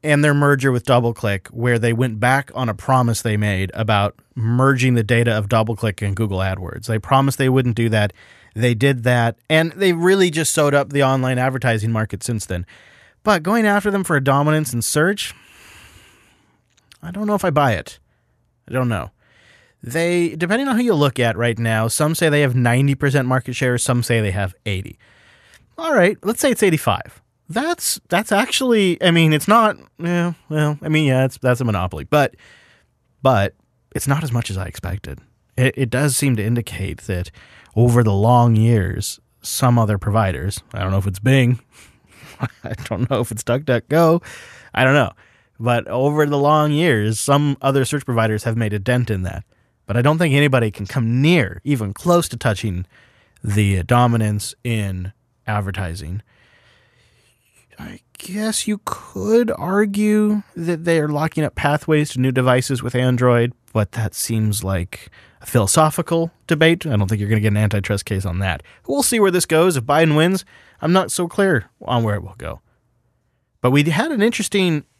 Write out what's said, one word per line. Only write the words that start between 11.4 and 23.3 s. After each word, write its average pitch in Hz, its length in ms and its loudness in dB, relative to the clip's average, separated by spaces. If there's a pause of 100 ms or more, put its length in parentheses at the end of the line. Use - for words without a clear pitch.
market 110 300 -4
since 113 240 -6
then. 90 180 -6 (580)
But 196 200 0
going 214 240 0
after 202 240 0
them 196 120 -2
for 170 140 -2
a 135 80 0
dominance 147 480 0
in 120 80 -4
search, 170 540 -2 (1700)
I 165 80 -14
don't 202 160 -6
know 208 80 0
if 196 100 -4
I 180 60 0
buy 139 220 2
it. - 260 -8 (680)
I - 60 -14
don't 127 160 -2
know. 92 220 -4 (680)
They, 170 500 -2
depending 190 360 -2
on 254 100 0
who 240 60 2
you 233 120 2
look 143 260 2
at 113 160 0
right 117 200 0
now, 113 300 0
some 156 300 0
say 170 120 2
they 147 120 2
have 131 160 2
ninety 131 400 2
percent 135 320 0
market 127 260 -2